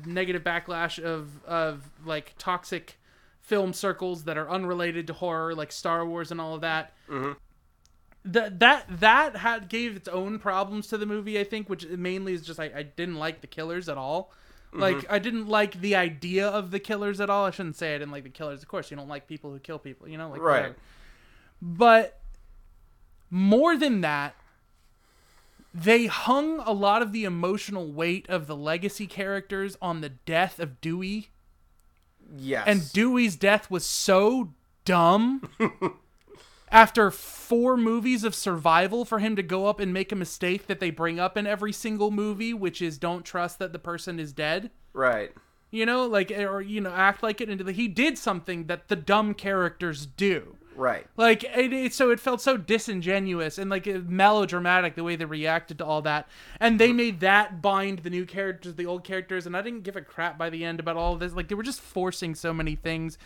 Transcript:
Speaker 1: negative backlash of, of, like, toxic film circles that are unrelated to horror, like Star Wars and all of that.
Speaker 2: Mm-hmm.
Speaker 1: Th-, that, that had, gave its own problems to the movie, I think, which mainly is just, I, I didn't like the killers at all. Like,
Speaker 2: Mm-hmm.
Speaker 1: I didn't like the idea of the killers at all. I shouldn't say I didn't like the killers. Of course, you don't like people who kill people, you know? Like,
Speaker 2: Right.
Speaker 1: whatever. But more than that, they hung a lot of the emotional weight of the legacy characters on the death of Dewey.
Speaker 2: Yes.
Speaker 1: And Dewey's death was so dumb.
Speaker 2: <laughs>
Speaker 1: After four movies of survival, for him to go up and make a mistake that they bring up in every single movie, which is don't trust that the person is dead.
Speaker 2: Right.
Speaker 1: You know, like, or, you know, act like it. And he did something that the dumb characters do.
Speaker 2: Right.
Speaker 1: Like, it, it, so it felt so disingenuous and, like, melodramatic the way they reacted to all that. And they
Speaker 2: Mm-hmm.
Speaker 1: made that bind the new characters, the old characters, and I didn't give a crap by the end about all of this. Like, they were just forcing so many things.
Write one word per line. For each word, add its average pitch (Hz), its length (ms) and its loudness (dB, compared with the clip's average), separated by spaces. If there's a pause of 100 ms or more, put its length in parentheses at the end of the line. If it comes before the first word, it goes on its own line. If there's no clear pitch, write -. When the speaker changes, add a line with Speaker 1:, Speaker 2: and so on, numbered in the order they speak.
Speaker 1:
negative 180 380 -2
backlash 170 580 -4
of, 151 420 -8
of, 156 460 -4 (140)
like, 156 340 -8
toxic 180 600 -6 (420)
film 196 320 0
circles 180 520 -4
that 156 140 -4
are 151 100 -4
unrelated 175 600 -4
to 165 60 -8
horror, 165 400 -4
like 151 180 -8
Star 170 340 -2
Wars 170 240 -6
and 170 100 -6
all 160 140 -8
of 156 60 -10
that. 160 340 -2 (140)
Speaker 2:
Mm-hmm. 139 240 -4 (1000)
Speaker 1:
Th-, 208 280 0
that, 254 280 6 (140)
that 240 360 6
had, 214 320 -2
gave 226 280 -4
its 185 120 -14
own 190 300 -4
problems 202 500 -2
to 220 100 -4
the 208 80 -4
movie, 208 320 -4
I 202 60 -2
think, 202 240 -6
which 175 180 -8
mainly 180 460 -4
is 170 100 -6
just, 165 160 -14
I, 156 160 -8
I 147 80 -8
didn't 170 340 -8
like 156 240 -6
the 143 60 -18
killers 165 420 -8
at 139 100 -6
all. 151 340 -6 (400)
Like, 185 240 0
Speaker 2:
Mm-hmm. 139 180 -6
Speaker 1:
I 208 60 2
didn't 220 280 -4
like 208 320 0
the 196 140 0
idea 180 540 0
of 196 240 -4
the 196 80 -4
killers 202 400 -4
at 202 100 0
all. 202 140 2
I 190 80 0
shouldn't 165 240 -8
say 156 180 -4
I 147 40 -4
didn't 147 140 -10
like 143 120 -14
the 135 60 -20
killers. 143 320 -10
Of 151 60 -20
course, 175 220 -8
you 147 60 -12
don't 143 120 -14
like 147 200 -12
people 147 240 -14
who 139 80 -14
kill 156 180 -12
people, 143 300 -18
you 156 100 -12
know? 160 120 -12
Like, 147 100 -12
Speaker 2:
Right. 156 220 6
Speaker 1:
whatever. - 140 -8 (840)
But 220 560 6 (1120)
more 214 460 6
than 247 240 2
that, 147 340 -2 (1400)
they 220 340 4
hung 285 540 0
a 220 120 -2
lot 202 300 4
of 208 100 -2
the 220 120 -4
emotional 180 680 -4
weight 170 360 -2
of 170 180 -2
the 151 100 -8
legacy 175 500 -4
characters 196 760 -6
on 170 180 -4
the 151 80 -8
death 165 520 -2
of 143 200 -8
Dewey. 185 500 -6 (1040)
Speaker 2:
Yes. 135 300 -4
Speaker 1:
And 196 260 2
Dewey's 233 440 2
death 202 340 2
was 180 140 -2
so 202 720 2 (300)
dumb. 196 640 4 (100)
Speaker 2:
<laughs> 220 420 -2 (720)
Speaker 1:
After 220 400 10
four - 640 0
movies 226 480 2
of 220 100 -2
survival, 180 720 2
for 220 160 -2
him 214 160 0
to 196 80 0
go 185 220 -2
up 208 120 0
and 196 140 -2
make 190 180 -2
a 208 60 -4
mistake 185 500 -4
that 190 140 -4
they 175 100 -2
bring 165 300 -2
up 185 160 0
in 208 100 -2
every 208 260 -2
single 214 380 -2
movie, 208 420 -2
which 190 300 -4
is 156 160 -4
don't 175 260 -4
trust 175 360 -4
that 185 120 -6
the 170 60 -10
person 170 400 -8
is 151 140 -8
dead. 160 380 -2 (220)
Speaker 2:
Right. 120 400 2 (380)
Speaker 1:
You 220 160 -2
know, 247 200 2
like, 202 260 0
or, 196 300 -2
you 208 180 -6
know, 190 120 -4
act 190 300 4
like 220 180 -2
it. 226 80 -4
And 190 220 -6
he 220 160 0
did 233 320 0
something 175 480 -4
that 170 220 -8
the 208 80 0
dumb 202 380 2
characters 175 720 -4
do. 143 500 -2 (200)
Speaker 2:
Right. 123 300 0 (100)
Speaker 1:
Like, 226 280 6
it, 247 280 0
it, 262 220 -2
so 254 160 4
it 233 80 4
felt 247 220 -2
so 262 160 4
disingenuous 185 1000 -2
and, 196 120 -6
like, 190 160 -4
melodramatic 180 1120 4
the 170 80 -4
way 170 100 -2
they 165 100 -4
reacted 156 540 -2
to 165 60 -8
all 156 180 0
that. 151 260 -2 (300)
And 226 220 6
they 233 80 10
Speaker 2:
Mm-hmm. 240 80 4
Speaker 1:
made 233 240 0
that 190 420 4
bind 196 380 2
the 170 100 -8
new 180 160 -4
characters, 180 480 -6
the 175 120 -6
old 180 180 -6
characters, 185 420 -6
and 175 100 -6
I 196 60 -2
didn't 226 220 -10
give 190 100 -10
a 190 60 -10
crap 165 360 -6
by 165 140 -4
the 165 140 -6
end 165 160 -4
about 165 160 -4
all 170 180 0
of 165 60 -6
this. 175 120 -4
Like, 175 140 -6
they 202 80 -6
were 208 80 -4
just 254 180 -6
forcing 180 540 -4
so 165 180 -4
many 160 220 -2
things. 160 500 -4